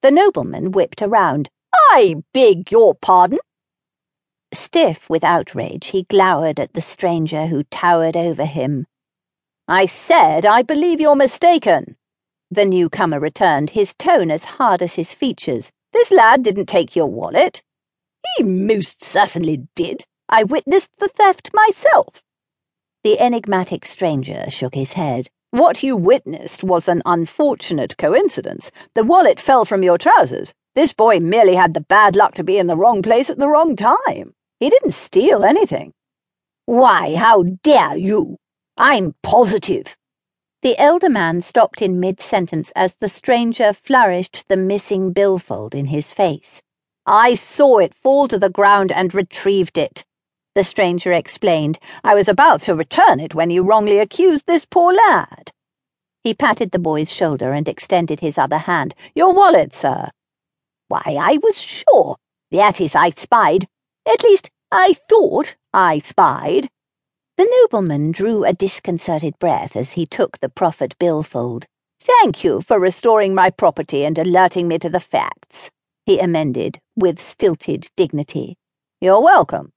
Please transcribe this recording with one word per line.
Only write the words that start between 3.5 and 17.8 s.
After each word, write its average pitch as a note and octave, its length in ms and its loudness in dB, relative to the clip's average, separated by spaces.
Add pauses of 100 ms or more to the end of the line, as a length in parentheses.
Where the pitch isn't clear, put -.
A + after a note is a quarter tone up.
Stiff - 560 -2
with D#3+ 140 -2
outrage, - 640 -4
he F#3+ 160 -4
glowered E3 560 0
at - 140 -8
the E3+ 60 -8
stranger D#3+ 680 -6
who D3 180 -4
towered E3 520 0
over E3 280 -4
him. C#3+ 420 -6 (840)
"I F#3 180 2
said F3 580 0
I G#3+ 180 4
believe D#4 380 -2
you're D4 260 2
mistaken." B3+ 720 0 (540)
The G3+ 160 0
newcomer F3 540 -2
returned, D3+ 500 -2
his G3+ 240 -4
tone C4+ 360 0
as - 260 -8
hard F#3 260 0
as F3 120 -8
his - 200 -10
features. - 580 -8 (200)
"This A#4+ 180 0
lad B3+ 320 4
didn't G3+ 240 -4
take F3 300 -2
your D#3 140 -2 (100)
wallet." B2+ 420 -2 (760)